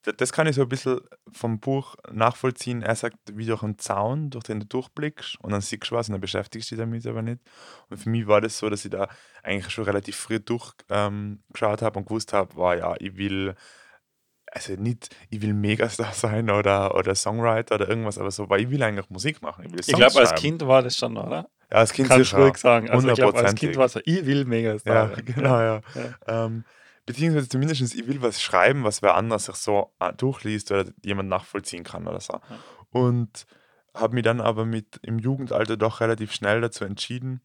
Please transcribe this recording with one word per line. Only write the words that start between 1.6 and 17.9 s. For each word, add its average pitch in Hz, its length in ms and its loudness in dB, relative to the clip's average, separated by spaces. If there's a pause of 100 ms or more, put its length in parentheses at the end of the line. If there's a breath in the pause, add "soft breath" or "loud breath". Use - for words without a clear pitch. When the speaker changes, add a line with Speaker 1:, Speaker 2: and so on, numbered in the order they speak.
Speaker 1:
nachvollziehen. 120 720 -2
Er 113 140 0
sagt, 117 220 -6 (160)
wie 110 120 -10
durch 113 180 -4
einen 107 140 -4
Zaun, 123 540 -4
durch 120 140 -12
den 110 160 -6
du 104 40 -10
durchblickst - 760 -8
und - 100 -8
dann 101 100 -2
siehst - 300 -8
du 117 40 -4
was 117 140 -2
und 107 40 -4
dann 95 80 -6
beschäftigst 101 500 -8
du 113 40 -10
dich 110 60 -6
damit 113 260 -6
aber 113 140 -6
nicht. 117 200 -8 (480 soft breath)
Und 101 80 -14
für 110 120 -6
mich 113 180 0
war 104 140 8
das 110 160 -4
so, 107 120 -2
dass 104 160 -4
ich 101 60 -8
da 98 180 -4 (340 soft breath)
eigentlich 92 300 -4
schon 113 120 -6
relativ 101 320 -2
früh 113 220 -4
durch, - 340 -6 (160)
ähm, 104 540 -4 (100)
geschaut 104 300 -2
hab 107 140 -2
und 98 100 -8
gewusst 110 260 -4
hab, 98 220 0
wow, 90 200 2
ja, 85 240 -4
ich 95 180 -10
will, 95 380 -4 (960 soft breath)
also - 220 -10
nicht, 113 420 -6 (140 soft breath)
ich 107 120 -8
will 107 120 0
Megastar 104 580 0
<laughs> - 20 -10
sein 110 360 0
oder, 98 460 2
oder 95 200 2
Songwriter 113 600 0
oder 101 140 0
irgendwas, 107 280 -2